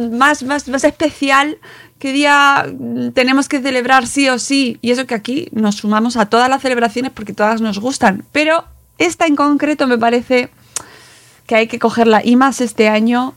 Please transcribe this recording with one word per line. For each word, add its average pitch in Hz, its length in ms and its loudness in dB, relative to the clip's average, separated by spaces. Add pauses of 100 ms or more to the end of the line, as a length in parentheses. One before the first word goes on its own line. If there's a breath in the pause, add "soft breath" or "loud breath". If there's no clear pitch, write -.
(180)
más, 285 240 2
más, 269 260 -4
más 254 160 -2
especial, 294 760 0 (400 loud breath)
qué 269 120 -6
día, 285 540 4 (100)
mm, 240 340 -6
tenemos 262 380 0
que 285 140 -4
celebrar 254 460 0
sí 277 220 0
o 254 100 0
sí. 269 420 -2
Y 226 80 -2
eso 247 160 0
que 247 80 -6
aquí 240 380 -6
nos 208 240 0
sumamos 220 420 -2
a 220 80 2
todas 240 240 2
las 269 140 0
celebraciones 247 500 -2
porque 208 200 -12
todas 214 280 0
nos 214 160 -2
gustan. 214 540 -2
Pero 311 340 0 (360)
esta 339 240 0
en 302 100 2
concreto 285 520 0
me 240 100 2
parece 240 540 0 (960 loud breath)
que 233 80 0
hay 220 120 2
que 233 120 -8
cogerla, 226 440 2
y 240 120 4
más 262 260 2
este 226 260 0
año, 240 500 0